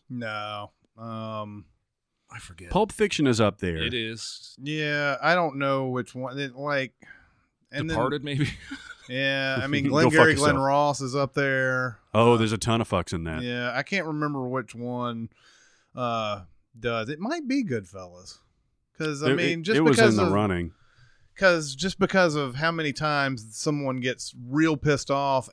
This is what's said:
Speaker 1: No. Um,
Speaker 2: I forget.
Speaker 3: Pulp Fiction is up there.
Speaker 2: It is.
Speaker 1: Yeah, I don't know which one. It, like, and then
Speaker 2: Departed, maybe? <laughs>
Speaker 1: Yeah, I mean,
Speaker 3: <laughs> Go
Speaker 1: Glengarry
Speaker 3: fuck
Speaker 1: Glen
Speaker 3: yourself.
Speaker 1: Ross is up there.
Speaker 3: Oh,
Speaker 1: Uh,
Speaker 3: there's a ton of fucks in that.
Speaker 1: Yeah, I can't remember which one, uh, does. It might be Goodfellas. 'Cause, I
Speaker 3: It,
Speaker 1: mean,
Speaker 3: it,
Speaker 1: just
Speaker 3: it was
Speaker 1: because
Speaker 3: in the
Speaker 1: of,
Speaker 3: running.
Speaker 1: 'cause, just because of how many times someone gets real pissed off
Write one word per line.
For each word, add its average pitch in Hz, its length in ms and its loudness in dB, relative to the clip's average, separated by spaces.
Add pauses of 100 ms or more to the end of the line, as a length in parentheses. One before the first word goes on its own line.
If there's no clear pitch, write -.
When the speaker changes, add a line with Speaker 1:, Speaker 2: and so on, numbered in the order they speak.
Speaker 1:
No. 107 600 -8 (260)
Um, 110 680 -10 (640)
Speaker 2:
I 113 80 -16
forget. - 320 -20
Speaker 3:
Pulp 208 200 2
Fiction 180 360 0
is 117 120 4
up 101 200 4
there. 87 180 -2
Speaker 2:
It 80 160 -4
is. 113 680 -8
Speaker 1:
Yeah, 147 600 -2
I 160 140 4
don't 160 220 0
know 135 300 0
which 123 260 -4
one. 127 240 -10
It, 135 180 -8
like, 139 380 -4 (800)
and 143 180 -4
then 165 60 -2
Speaker 2:
Departed, 131 280 0
maybe? 143 300 -2
<laughs> - 60 -14 (500)
Speaker 1:
Yeah, 135 540 -2
I - 20 -4
mean, 139 200 -2
Speaker 3:
<laughs> - 0 -
Go 139 40 2
Speaker 1:
Glengarry 156 440 6
Speaker 3:
fuck - 100 0
Speaker 1:
Glen 147 100 4
Speaker 3:
yourself. 135 140 0
Speaker 1:
Ross 143 340 2
is 131 140 -6
up 139 180 -2
there. 131 640 -2 (160)
Speaker 3:
Oh, 117 200 8
Speaker 1:
Uh, 117 40 6
Speaker 3:
there's 110 140 2
a 110 80 -2
ton 113 200 0
of 113 80 -2
fucks 90 240 0
in 87 120 -4
that. 80 180 -6
Speaker 1:
Yeah, 123 340 -4
I 135 60 -2
can't 180 240 -4
remember 147 420 -4
which 127 280 -6
one, 120 540 -6 (680)
uh, 113 460 -4 (380)
does. 113 300 -4
It 151 100 -8
might 285 280 -6
be 262 180 0
Goodfellas. 95 720 -10 (600)
'Cause, 151 240 -4
I 156 80 4
Speaker 3:
It, 139 40 4
Speaker 1:
mean, 170 260 0
Speaker 3:
it, - 20 -10
Speaker 1:
just 190 140 2
Speaker 3:
it 151 40 4
was 147 160 6
Speaker 1:
because 117 140 8
Speaker 3:
in 107 60 4
the 95 100 4
Speaker 1:
of, 85 40 2
Speaker 3:
running. 95 420 0 (600)
Speaker 1:
'cause, 165 380 2
just 160 240 -4
because 180 380 4
of 139 180 -2
how 156 180 0
many 160 220 -2
times 139 540 -2 (100)
someone 139 420 -2
gets 127 360 -4 (120)
real 156 300 2
pissed 143 320 0
off 139 440 0